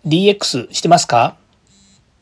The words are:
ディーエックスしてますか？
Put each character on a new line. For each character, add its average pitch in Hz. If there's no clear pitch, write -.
デ 160
ィ 190
ー -
エ -
ッ 202
ク -
ス 120
し -
て -
ま -
す -
か？ 123